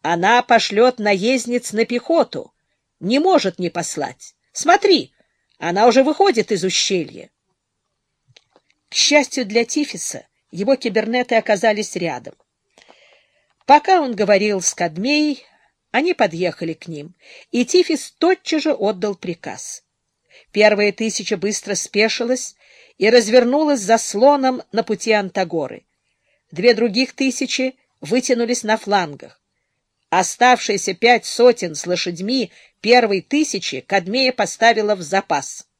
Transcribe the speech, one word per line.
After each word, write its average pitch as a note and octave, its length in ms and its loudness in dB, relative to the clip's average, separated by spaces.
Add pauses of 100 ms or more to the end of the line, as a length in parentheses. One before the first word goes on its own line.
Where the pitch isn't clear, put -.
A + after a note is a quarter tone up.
Она F3+ 400 2
пошлет A#3 580 2
наездниц A3+ 720 -2
на A3 120 0
пехоту. A#3+ 680 -2 (460)
Не A#3 200 0
может D4+ 400 2
не F3 100 -4
послать. - 680 -10 (160)
Смотри, F4 640 0 (440)
она F#3 300 2
уже B3+ 160 6
выходит C#4+ 480 0
из F#3 120 -2
ущелья. - 680 -4 (1600)
К - 60 -16
счастью C#4 500 2
для A3+ 200 0
Тифиса, - 640 -6 (260)
его G#3 220 0
кибернеты A#3 580 -2
оказались G#3+ 640 0
рядом. D#3+ 400 -8 (1300)
Пока D4+ 340 6
он B3+ 160 -2
говорил G3+ 460 2
с - 140 -4
Кадмеей, B3 680 -2 (460)
они D#4+ 240 0
подъехали E3 600 -2
к - 140 -16
ним, D#3 280 -14 (360)
и A#3+ 140 0
Тифис - 460 0
тотчас D#4+ 500 -2
же D4+ 120 0
отдал G3 420 -4
приказ. - 680 -12 (680)
Первая G#3 400 2
тысяча G3+ 460 -6
быстро G3+ 360 -6
спешилась A#3 800 -2 (440)
и G3 100 2
развернулась B3 680 4
заслоном B3 840 2 (100)
на G3+ 120 -2
пути A3 280 -4
Антагоры. F#3 720 -2 (680)
Две G#3 240 4
других A#3 380 0
тысячи C4 640 -4 (240)
вытянулись A#3+ 640 0
на G#3+ 160 0
флангах. F#3 640 -4 (680)
Оставшиеся G3+ 840 0
пять A#3 320 2
сотен A#3 480 2
с D3 140 -12
лошадьми F#3 640 -4 (280)
первой G#3+ 420 2
тысячи A3 580 -4
Кадмея G3+ 520 -2
поставила A3 600 0
в F#3 80 -4
запас. D#3 640 -4 (120)